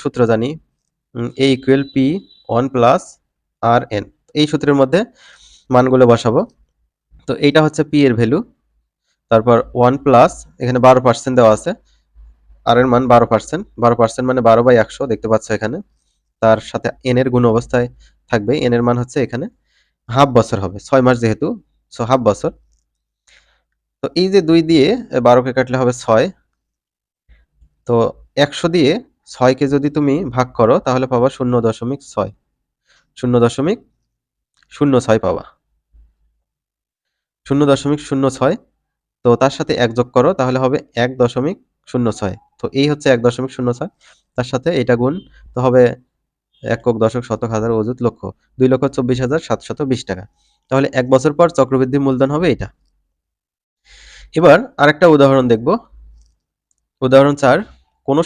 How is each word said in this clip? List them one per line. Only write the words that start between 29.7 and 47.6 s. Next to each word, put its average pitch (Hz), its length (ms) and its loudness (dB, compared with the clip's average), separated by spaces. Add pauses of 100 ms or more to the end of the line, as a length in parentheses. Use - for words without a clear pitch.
যদি 143 220 -2
তুমি 143 180 0 (200)
ভাগ 127 120 0 (120)
করো 117 160 4 (120)
তাহলে 131 260 -2
পাবা 123 240 0
শূন্য 123 180 -4 (120)
দশমিক 120 340 -6 (120)
ছয়, 101 200 -6 (840)
শূন্য 123 160 -2 (100)
দশমিক 143 340 -2 (920)
শূন্য 143 280 0
ছয় 110 240 0
পাবা, 87 200 -4 (2000)
শূন্য 139 240 0
দশমিক 143 380 -2
শূন্য 135 160 -4 (120)
ছয়। 143 200 -2 (680)
তো 123 120 2
তার 131 200 -2
সাথে 147 160 -6 (120)
এক 113 140 -2
যোগ 123 180 -2
করো 127 220 2
তাহলে 127 260 -2
হবে 131 140 -2 (260)
এক 127 60 -4 (100)
দশমিক 131 360 -2 (340)
শূন্য 123 160 -2 (120)
ছয়। 101 180 -6 (240)
তো - 40 -16 (160)
এই 139 80 0
হচ্ছে 147 260 -4
এক 117 120 -2
দশমিক 127 300 -4
শূন্য 123 120 -4 (100)
ছয়, 170 120 -10 (480)
তার 123 140 -4
সাথে 131 160 -4 (120)
এটা 120 200 0
গুণ 131 140 -2 (400)
তো - 100 -6
হবে 127 180 4 (800)
একক, 113 400 -4
দশক, 110 260 -2
শতক, 113 260 -6
হাজার, 110 240 -4